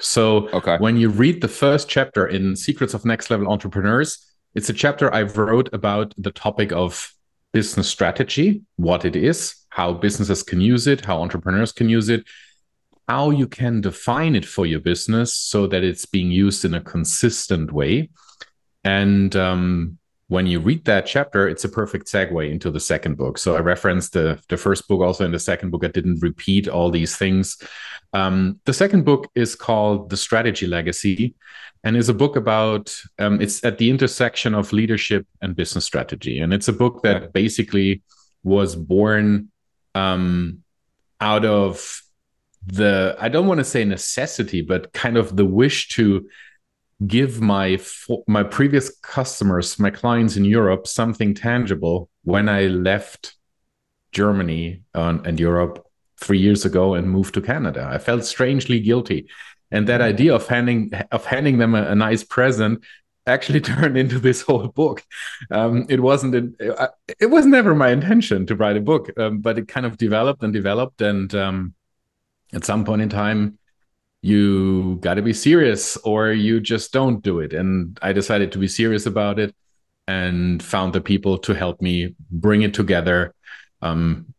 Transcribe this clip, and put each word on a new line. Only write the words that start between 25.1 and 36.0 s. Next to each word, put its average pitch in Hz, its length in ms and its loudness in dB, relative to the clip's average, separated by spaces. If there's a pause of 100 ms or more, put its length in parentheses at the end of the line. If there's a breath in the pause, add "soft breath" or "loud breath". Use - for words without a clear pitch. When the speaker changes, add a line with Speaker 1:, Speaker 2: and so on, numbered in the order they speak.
Speaker 1:
in 85 60 -2
the 85 80 -2
second 90 320 -4
book. 87 120 -4
I 87 40 0
didn't 87 340 -2
repeat 95 460 0
all 87 240 0
these 85 260 -2
things. 95 400 0 (560 loud breath)
Um, 185 520 0
the 135 80 0
second 196 320 2
book 139 280 2
is 117 220 -2
called 104 560 0
The 98 60 -6
Strategy 110 500 -2
Legacy 87 640 -2 (500 loud breath)
and 110 140 0
is 113 120 2
a 120 40 4
book 143 220 2
about, 110 600 0 (220)
um, 104 240 2
it's - 220 -4
at 117 160 0
the 117 100 4
intersection 127 640 0
of 104 180 -2
leadership 107 540 0 (160)
and 92 140 -6
business 82 300 -4
strategy. - 540 -6